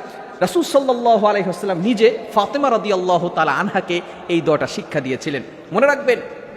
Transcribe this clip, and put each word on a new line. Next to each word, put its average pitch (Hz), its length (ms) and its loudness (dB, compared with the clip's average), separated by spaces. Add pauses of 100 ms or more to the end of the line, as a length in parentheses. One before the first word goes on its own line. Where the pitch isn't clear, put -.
(400)
রাসূল 311 240 2
সাল্লাল্লাহু 240 640 2
আলাইহি 202 220 0
ওয়াসাল্লাম 180 320 -4
নিজে 220 360 4 (160)
ফাতেমা 254 380 2
রাদিয়াল্লাহু 180 580 2
তাআলা 160 220 2
আনহাকে 175 500 -2 (280)
এই 170 120 2
দোয়াটা 143 260 2
শিক্ষা - 320 -6
দিয়েছিলেন। 131 440 -4 (280)
মনে 226 160 4
রাখবেন, 254 320 2 (380)